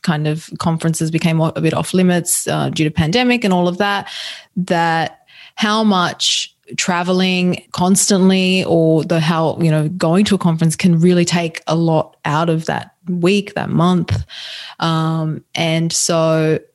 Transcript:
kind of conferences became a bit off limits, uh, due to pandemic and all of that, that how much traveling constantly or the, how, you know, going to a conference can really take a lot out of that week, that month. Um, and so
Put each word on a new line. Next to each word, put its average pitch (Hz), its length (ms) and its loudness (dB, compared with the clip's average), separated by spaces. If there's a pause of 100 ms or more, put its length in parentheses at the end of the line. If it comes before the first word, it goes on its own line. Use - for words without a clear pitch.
kind 151 240 -2
of 156 220 -6 (100)
conferences 160 520 -2
became 160 300 0
a 160 180 0
bit 160 140 0
off 160 200 -4
limits, 180 540 0
uh, 151 220 -2
due 160 140 -2
to 156 80 0
pandemic 240 520 0
and 190 100 2
all 175 140 2
of 175 100 -2
that, 202 320 -4 (460)
that 170 680 -2 (340)
how 220 280 0
much - 720 0 (240)
traveling 180 920 0
constantly 185 920 2
or 160 380 2
the, 175 160 0
how, 160 400 0
you 165 120 2
know, 151 180 2
going 180 360 2
to 208 100 2
a - 20 -2
conference 165 380 2
can 170 240 4
really 175 260 4
take 170 420 -4
a 156 80 0
lot 165 500 0
out 156 240 0
of 160 160 -2
that - 300 -6 (120)
week, 180 480 0
that - 140 -4
month. 170 560 0 (540)
Um, 160 640 -2 (120)
and 165 360 0
so 160 680 0 (160)